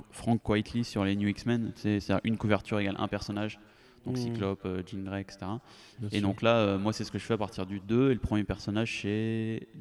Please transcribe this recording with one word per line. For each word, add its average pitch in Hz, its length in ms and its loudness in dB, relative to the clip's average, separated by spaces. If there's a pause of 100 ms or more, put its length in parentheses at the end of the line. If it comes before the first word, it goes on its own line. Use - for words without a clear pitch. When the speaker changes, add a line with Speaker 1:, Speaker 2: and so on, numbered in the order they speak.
(120)
Speaker 1:
Frank 113 300 2
Quitely 110 440 2
sur 104 180 -2
les 98 140 2
New 101 100 2
X-Men. 113 480 0
C'est, 104 240 0
c'est 98 140 0 (100)
une 110 140 2
couverture 104 420 2
égale 98 180 -2
un 104 120 -2
personnage. 104 500 -4 (460)
Donc 127 120 -2
Speaker 2:
Hmm. - 20 -2
Speaker 1:
Cyclope, 113 460 -2
euh, 92 200 -4
Jean 95 200 -8
Grey, 98 160 -4
et 95 100 -10
cetera. 98 300 -6 (380)
Speaker 2:
Bien 107 120 -6
Speaker 1:
Et 107 80 0
Speaker 2:
sûr. 101 80 2
Speaker 1:
donc 98 140 0
là, 117 160 6
euh, 101 200 4
moi, 101 140 0
c'est 107 140 -4
ce - 60 -12
que 107 60 -4
je 98 60 -6
fais - 120 0
à - 20 0
partir 95 280 -4
du 98 140 -6
deux. 117 320 4
Et - 20 6
le 110 60 -2
premier 104 240 0
personnage, 104 580 -2
c'est 110 640 -2 (160)